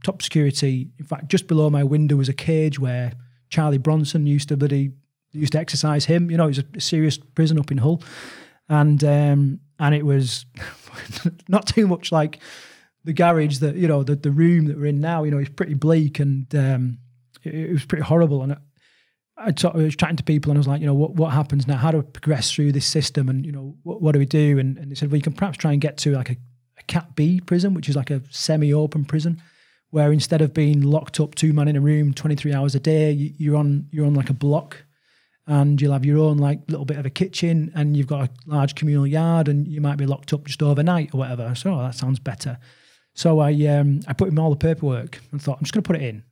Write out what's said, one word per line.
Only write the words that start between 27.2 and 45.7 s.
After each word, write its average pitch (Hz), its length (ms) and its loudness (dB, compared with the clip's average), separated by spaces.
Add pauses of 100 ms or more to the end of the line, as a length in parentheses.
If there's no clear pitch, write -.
prison, 180 340 0
which 156 140 -6
is, 143 60 0
like, 135 160 -4
a 135 200 -4
semi-open 151 720 0
prison." 160 360 -2 (560)
Where 147 160 4
instead 156 300 2
of 147 100 0
being 147 300 2
locked 147 380 0
up, 147 140 -2
two 156 200 2
man 147 140 2
in 151 80 0
a 139 40 0
room, 147 320 2
twenty-three 151 400 -2
hours 139 220 0
a 139 40 2
day, 156 340 2
you, 147 260 -2
you're 147 180 0
on, 143 340 0
you're 151 140 -2
on, 147 80 4
like, 139 160 0
a 139 60 0
block, 143 500 -2 (600)
and 143 340 2
you'll 143 140 2
have 135 100 -2
your 147 140 2
own, 151 180 4
like, 143 320 0
little 143 160 -6
bit 143 140 -6
of 135 80 -6
a 131 40 -6 (100)
kitchen, 170 540 -2
and 151 220 0
you've 139 100 0
got 139 220 -4
a - 20 -10 (140)
large 143 300 0
communal 147 320 0
yard, 160 420 2
and 147 180 0
you 151 140 -8
might 143 160 -2
be 143 80 -2
locked 139 300 -4
up 147 100 -4
just 143 180 -6
overnight 151 520 0
or - 20 -2
whatever. 123 380 -4
So, 190 180 -4
"Oh, 156 60 -2
that 123 160 -4
sounds 131 240 -2
better." - 400 -8 (560)
So 160 240 2
I, 147 140 4 (160)
um, 143 380 2
I 147 60 -6
put 190 160 0
in 156 100 0
all 160 120 2
the 143 60 0 (120)
paperwork 143 500 -4 (140)
and 143 80 -8
thought, 139 160 -6
"I'm - 80 -6
just - 80 -8